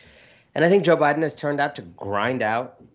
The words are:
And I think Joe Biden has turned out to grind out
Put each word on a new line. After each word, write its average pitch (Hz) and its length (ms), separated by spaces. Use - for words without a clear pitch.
And 151 80
I 175 40
think 190 160
Joe 165 120
Biden 151 260
has 147 140
turned 147 240
out 147 160
to 120 60
grind 101 600
out 117 400